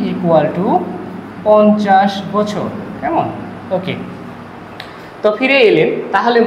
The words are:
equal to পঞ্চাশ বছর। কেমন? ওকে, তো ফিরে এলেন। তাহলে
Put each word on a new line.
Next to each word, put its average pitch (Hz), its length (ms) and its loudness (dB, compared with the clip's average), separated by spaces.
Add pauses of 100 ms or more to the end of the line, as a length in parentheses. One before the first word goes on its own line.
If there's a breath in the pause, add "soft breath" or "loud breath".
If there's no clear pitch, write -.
(100)
equal 165 360 2 (100)
to 190 120 0 (800)
পঞ্চাশ 208 640 6 (220)
বছর। 208 340 -2 (320)
কেমন? 302 260 -2 (500)
ওকে, 156 180 -6 (1300 loud breath)
তো 208 60 2 (100)
ফিরে 269 200 2 (120)
এলেন। 160 180 4 (260)
তাহলে 233 320 2